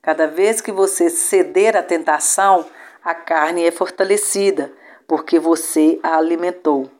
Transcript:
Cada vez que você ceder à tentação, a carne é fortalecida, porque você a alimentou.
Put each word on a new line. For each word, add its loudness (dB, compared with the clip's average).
Cada -2
vez 0
que -8
você 0
ceder 0
à 2
tentação, 0
a -6
carne -2
é 4
fortalecida, -2
porque 0
você 2
a 0
alimentou. -2